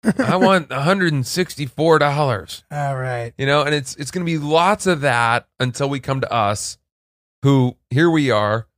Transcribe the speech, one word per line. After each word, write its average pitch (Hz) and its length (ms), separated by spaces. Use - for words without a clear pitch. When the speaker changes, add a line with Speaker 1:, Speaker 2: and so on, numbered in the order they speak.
Speaker 1:
I 180 180
Speaker 2:
<laughs> - 0
Speaker 1:
want 190 340
a 131 100
hundred 175 320
and 135 140
sixty-four 156 720
dollars." 143 720
Speaker 2:
All 143 260
right. 123 420
Speaker 1:
You 135 80
know, 147 160
and 147 120
it's, 143 220
it's 147 140
gonna 180 160
be 165 120
lots 170 480
of 165 160
that 117 440
until 131 300
we 139 120
come 135 200
to - 120
us, 107 460
who, 135 340
here 160 200
we 147 200
are 107 360